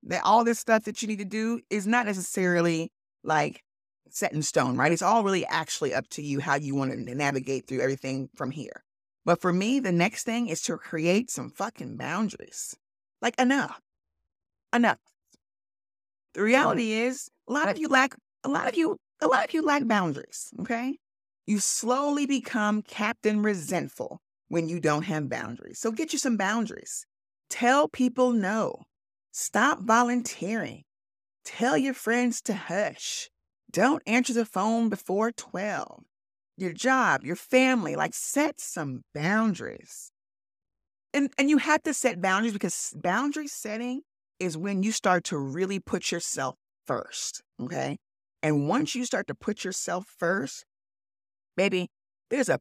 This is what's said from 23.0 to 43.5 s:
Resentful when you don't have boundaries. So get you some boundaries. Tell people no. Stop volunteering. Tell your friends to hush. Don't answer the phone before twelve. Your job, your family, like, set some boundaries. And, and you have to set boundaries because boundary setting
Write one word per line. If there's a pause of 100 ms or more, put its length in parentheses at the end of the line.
Resentful (280)
when
you
don't
have
boundaries.
So
get
you
some
boundaries. (420)
Tell
people
no. (500)
Stop
volunteering. (600)
Tell
your
friends
to
hush. (400)
Don't
answer
the
phone
before
twelve. (540)
Your
job,
your
family,
like,
set
some (120)
boundaries. (1040)
And,
and
you
have
to
set
boundaries
because
boundary
setting (360)